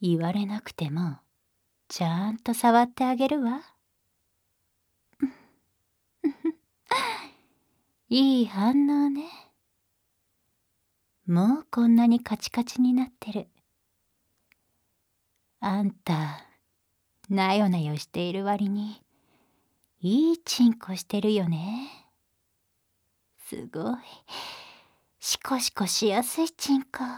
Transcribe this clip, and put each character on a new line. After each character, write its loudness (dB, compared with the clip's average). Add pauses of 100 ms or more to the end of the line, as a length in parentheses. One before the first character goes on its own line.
言 2
わ -2
れ -2
な -6
く -18
て -6
も、 -4 (640)
ち -6
ゃ -2
ん -6
と -4
触 6
っ 0
て -4
あ 0
げ 0
る 0
わ。 -4 (1600)
<laughs> 0 (2750)
い 4
い 2
反 2
応 2
ね。 -8 (2000)
も 4
う -20
こ 2
ん 8
な 8
に 6
カ -4
チ -10
カ -2
チ -4
に 4
な 2
っ -10
て -10
る。 -6 (2000)
あ -2
ん -2
た、 -4 (840)
な 2
よ 4
な 2
よ -2
し -10
て -6
い -4
る -6
割 -2
に、 -6 (960)
い 2
い -2
チ 4
ン 4
コ -10
し -12
て -4
る 0
よ 2
ね。 -6 (1500)
す -12
ご -6
い。 -8 (1200)
シ -6
コ -4
シ -4
コ -2
し 0
や 2
す -2
い 0
チ 0
ン 0
コ。 -10 (160)